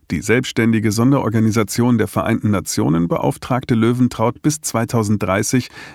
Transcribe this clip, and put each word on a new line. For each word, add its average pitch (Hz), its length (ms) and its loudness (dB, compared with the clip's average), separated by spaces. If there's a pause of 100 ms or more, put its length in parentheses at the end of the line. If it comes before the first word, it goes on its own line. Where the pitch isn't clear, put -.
(120)
die 78 100 -2
selbstständige 113 720 0
Sonderorganisation 113 1040 2
der 101 100 0
Vereinten 110 440 0
Nationen, 117 560 0
beauftragte - 680 -2
Löwentraut 120 680 0
bis 147 180 -2
zweitausenddreißig, 107 1080 -2 (260)